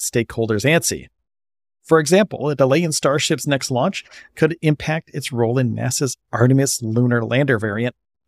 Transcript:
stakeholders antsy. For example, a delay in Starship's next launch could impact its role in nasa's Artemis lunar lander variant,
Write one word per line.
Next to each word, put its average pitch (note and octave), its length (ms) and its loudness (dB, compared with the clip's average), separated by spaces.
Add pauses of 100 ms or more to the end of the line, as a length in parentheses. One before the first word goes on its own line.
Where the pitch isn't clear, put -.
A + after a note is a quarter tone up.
stakeholders A2+ 640 -2
antsy. C3+ 400 0 (800)
For D#3+ 160 4
example, D#3+ 500 2
a D3 60 -4
delay C3+ 260 2
in E3 100 -2
Starship's D3 540 0
next C#3 240 -2
launch C3+ 340 -2 (320)
could D#3+ 280 0
impact D#3 500 -2
its - 180 -10
role A#2+ 280 0
in A#2+ 160 0
nasa's B2 420 -4 (160)
Artemis C3 480 2
lunar A#2+ 420 0
lander B2 360 0
variant, G#2+ 360 -4 (320)